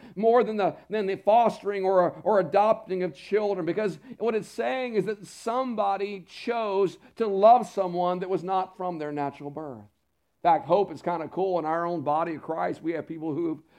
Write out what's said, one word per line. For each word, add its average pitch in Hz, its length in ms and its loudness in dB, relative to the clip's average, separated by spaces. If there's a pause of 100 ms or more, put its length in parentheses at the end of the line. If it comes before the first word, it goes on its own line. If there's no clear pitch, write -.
(160)
more 226 260 4
than 214 140 -4
the, 185 180 0 (140)
than 208 160 -2
the 190 120 -2
fostering 202 680 2
or, 185 280 4 (100)
or 202 180 4
adopting 185 640 2
of 170 120 -4
children, 202 520 -2
because 175 320 -2 (200)
what 226 160 -2
it's 214 140 -4
saying 247 460 -4
is 208 100 0
that 202 220 -8
somebody 208 1000 -4
chose 202 680 -2 (200)
to 226 100 -2
love 208 420 6
someone 180 520 -2
that 185 100 -6
was 180 120 -2
not 185 360 -4
from 180 200 -6
their 151 140 -6
natural 143 380 -6
birth. 143 300 -12
In - 640 -20
fact, 156 240 2
hope 190 240 2
is 151 120 -14
kinda 170 260 -4
cool. 180 300 -2
In 156 80 -4
our 165 180 0
own 170 160 -4
body 156 340 0
of 143 80 -12
Christ, 175 400 -4
we 160 100 -2
have 151 140 -6
people 160 280 -6
who, 160 280 -4 (160)